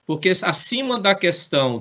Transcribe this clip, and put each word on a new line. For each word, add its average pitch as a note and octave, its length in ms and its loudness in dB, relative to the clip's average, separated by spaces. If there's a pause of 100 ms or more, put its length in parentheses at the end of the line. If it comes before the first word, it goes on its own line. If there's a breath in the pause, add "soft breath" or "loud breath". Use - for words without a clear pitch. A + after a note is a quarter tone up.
porque D#3 260 0 (120)
acima B3 560 -2
da - 160 4
questão C#3 640 0